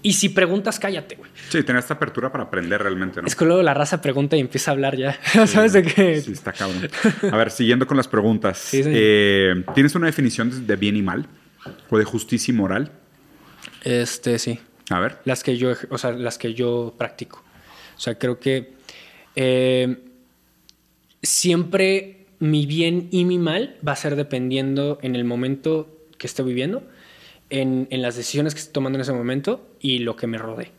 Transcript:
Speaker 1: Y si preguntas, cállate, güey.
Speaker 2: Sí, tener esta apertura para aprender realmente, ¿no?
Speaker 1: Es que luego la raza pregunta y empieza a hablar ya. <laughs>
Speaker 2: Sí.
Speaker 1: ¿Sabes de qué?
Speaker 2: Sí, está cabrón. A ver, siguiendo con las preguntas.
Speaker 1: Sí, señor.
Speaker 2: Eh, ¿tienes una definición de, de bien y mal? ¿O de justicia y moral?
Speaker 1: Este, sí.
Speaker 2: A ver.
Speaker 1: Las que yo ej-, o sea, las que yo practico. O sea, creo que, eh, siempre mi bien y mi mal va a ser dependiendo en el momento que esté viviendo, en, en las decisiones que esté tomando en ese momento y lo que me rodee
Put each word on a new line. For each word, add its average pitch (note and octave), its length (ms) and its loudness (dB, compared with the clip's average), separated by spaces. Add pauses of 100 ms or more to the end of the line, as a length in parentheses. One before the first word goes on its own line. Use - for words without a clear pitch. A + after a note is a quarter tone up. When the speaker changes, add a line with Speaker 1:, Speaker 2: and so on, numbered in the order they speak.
Speaker 1:
Y G3+ 120 2
si G3 160 2
preguntas, G3 500 0
cállate, F#3+ 380 -6
güey. - 120 -20 (200)
Speaker 2:
Sí, D#3 160 0
tener B2 160 2
esta - 140 -6
apertura C3 360 -4
para B2+ 140 -6
aprender F#2 360 -2
realmente, F#2+ 400 -4
¿no? E2 60 -6
Speaker 1:
Es - 80 -4
que - 100 0
luego F3 200 6
la D3 100 4
raza D3 260 0
pregunta C#3+ 360 0
y D3+ 40 4
empieza C3+ 300 -2
a C#3+ 40 2
hablar C3+ 220 -2
ya. C3+ 280 -4
<laughs> - 80 -2
Speaker 2:
Sí. A3 160 8
Speaker 1:
¿Sabes G#3+ 240 4
de F#3+ 100 8
qué? E3 380 4
Speaker 2:
Sí, C#3 120 -8
está F#2+ 200 -8
cabrón. F#2+ 360 -4 (440)
A G#2+ 40 4
ver, A2 140 4
siguiendo A#2+ 340 2
con C#3 120 0
las C3 100 2
preguntas. G#2+ 520 2
Speaker 1:
Sí, C3+ 260 0
señor. D3+ 180 2
Speaker 2:
Eh, G2 600 4 (100)
¿tienes C#3+ 220 6
una E3+ 100 0
definición B2 440 0
de, C3 100 -10
de G#2 160 -2
bien G#2 200 0
y G#2 60 0
mal? F2 240 -4 (640)
¿O A2+ 80 4
de G#2+ 60 4
justicia A#2 480 -2
y A#2+ 40 2
moral? G#2 360 -2 (880)
Speaker 1:
Este, A#2+ 560 -2
sí. A#2 220 -6 (300)
Speaker 2:
A F2+ 100 0
ver. G#2 240 -2
Speaker 1:
Las C3 180 -2
que B2+ 140 0
yo B2 160 0
ej-, - 180 -8
o B2+ 80 -6
sea, A#2+ 140 -4
las A#2+ 260 -6
que A2+ 160 -6
yo A#2+ 420 -2
practico. - 460 -10 (540)
O - 40 -18
sea, A#2 160 -4
creo B2 220 -2
que, C3+ 360 -2 (600)
eh, B2+ 640 2 (1300)
siempre F#3+ 1040 0 (120)
mi D3+ 280 2
bien E3 440 0
y F3+ 140 2
mi F3+ 140 2
mal F3 380 -2 (100)
va D3 60 0
a C3+ 40 -2
ser D3 200 -4
dependiendo C3+ 840 -2
en B2+ 140 -2
el A#2+ 80 -2
momento C3+ 640 -2 (300)
que - 80 -12
esté - 160 -6
viviendo, C3 400 -4 (680)
en, C3 400 -2
en B2+ 120 -6
las A#2+ 140 -4
decisiones C#3+ 380 -4
que - 60 -14
esté - 120 -18
tomando C3+ 260 -4
en C3+ 40 -4
ese C3 100 -4
momento C3 540 -4 (140)
y C3 200 -2
lo A#2 160 -4
que - 100 -8
me A2+ 120 -6
rodee A2+ 400 -12